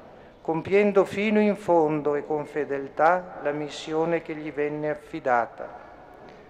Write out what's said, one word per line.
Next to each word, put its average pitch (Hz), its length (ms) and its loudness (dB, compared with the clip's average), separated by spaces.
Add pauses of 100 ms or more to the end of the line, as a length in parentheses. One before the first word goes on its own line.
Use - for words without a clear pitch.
(420)
compiendo 185 640 2
fino 214 340 0
in 208 160 4
fondo 151 600 2
e 143 100 -4
con 147 220 -4
fedeltà 151 960 0
la 147 80 -2
missione 160 720 -2
che 165 100 -8
gli 151 180 -10
venne 147 380 -2
affidata. 135 920 -4 (720)